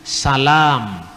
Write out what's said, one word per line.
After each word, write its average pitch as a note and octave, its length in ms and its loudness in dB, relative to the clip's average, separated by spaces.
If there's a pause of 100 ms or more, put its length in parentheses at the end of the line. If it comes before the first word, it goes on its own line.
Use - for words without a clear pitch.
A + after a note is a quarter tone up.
Salam. C3+ 1120 0